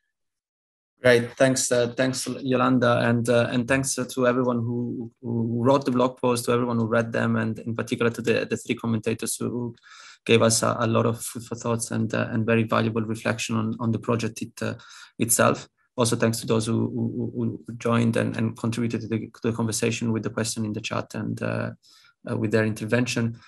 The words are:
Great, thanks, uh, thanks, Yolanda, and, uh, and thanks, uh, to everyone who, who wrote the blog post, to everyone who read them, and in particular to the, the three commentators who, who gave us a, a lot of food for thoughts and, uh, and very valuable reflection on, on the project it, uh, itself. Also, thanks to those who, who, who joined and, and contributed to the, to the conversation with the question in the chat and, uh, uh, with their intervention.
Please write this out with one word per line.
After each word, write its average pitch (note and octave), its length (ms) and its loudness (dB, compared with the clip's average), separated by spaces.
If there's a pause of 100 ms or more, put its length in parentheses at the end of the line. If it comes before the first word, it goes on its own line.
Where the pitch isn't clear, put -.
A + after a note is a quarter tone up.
(1000)
Great, A#2+ 320 6
thanks, C3 380 2
uh, A#2+ 240 2
thanks, C3 300 0 (160)
Yolanda, B2 680 4
and, A#2+ 220 2
uh, A#2+ 220 4
and B2 160 -2
thanks, C3+ 320 0
uh, B2+ 60 -2
to B2+ 200 -2
everyone B2 320 2
who, A#2+ 540 -4 (100)
who A#2 420 -2
wrote C3+ 220 4
the C3 60 -2
blog B2+ 280 2
post, A#2+ 260 0
to B2 60 0
everyone A#2+ 260 0
who A2+ 100 2
read A#2 240 0
them, A#2 240 0
and A2 240 -2
in A2+ 160 -8
particular A#2 340 0
to A#2 140 -6
the, G#2+ 260 0
the A2 80 -4
three - 160 -4
commentators A2+ 640 -2
who, A#2 140 -4
who A#2+ 260 -8 (500)
gave A#2 160 6
us A2+ 220 4
a, A2+ 160 2
a A#2 80 0
lot A2+ 180 2
of A#2 160 -2
food - 220 -10
for A#2 100 -10
thoughts A#2 380 -4
and, A2+ 240 -2
uh, A#2 160 0
and A2+ 160 -2
very A2+ 160 4
valuable A2+ 400 0
reflection A2+ 520 -4
on, A2 240 -2
on A#2 120 0
the A2 80 0
project A2+ 420 -2
it, - 220 -10
uh, A2 100 -4 (460)
itself. A#2+ 480 2 (280)
Also, B2 200 2
thanks A2+ 240 2
to - 80 -10
those A2+ 180 0
who, A2+ 240 0 (460)
who, A2+ 320 -4
who A2+ 100 -10
joined A#2 400 2
and, A2+ 180 0
and A2+ 220 -2
contributed A#2 440 -2
to G#2+ 60 -10
the, A2 120 -2
to A2+ 320 -6
the - 20 0
conversation A2+ 580 -2
with A2 120 -2
the G#2+ 80 -4
question A2+ 340 -4
in G#2 80 -4
the A2 80 -6
chat A2 320 -6
and, A2+ 300 -6
uh, A2+ 260 -2 (640)
uh, A2+ 40 -4
with A2 160 -2
their A2 140 4
intervention. A2+ 720 0 (100)